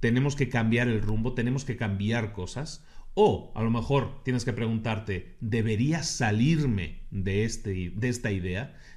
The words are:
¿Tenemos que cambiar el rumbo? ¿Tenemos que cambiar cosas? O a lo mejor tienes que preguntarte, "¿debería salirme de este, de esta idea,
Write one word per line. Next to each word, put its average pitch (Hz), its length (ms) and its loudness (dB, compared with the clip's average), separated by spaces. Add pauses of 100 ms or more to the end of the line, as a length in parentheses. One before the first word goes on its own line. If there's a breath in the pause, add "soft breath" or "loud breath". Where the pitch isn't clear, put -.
¿Tenemos 127 340 2
que 135 140 2
cambiar 117 380 2
el 107 140 2
rumbo? 110 320 2
¿Tenemos 127 320 0
que 113 120 -4
cambiar 104 540 0
cosas? 123 540 -8 (300 soft breath)
O 190 400 4
a 113 80 0
lo 113 80 2
mejor 135 520 0
tienes 127 220 -2
que 120 80 -2
preguntarte, 107 880 -4
"¿debería 117 640 2
salirme 117 1000 2 (100)
de 98 320 0
este, 95 500 -4
de 113 140 -2
esta 120 240 -2
idea, 92 460 -4 (200 loud breath)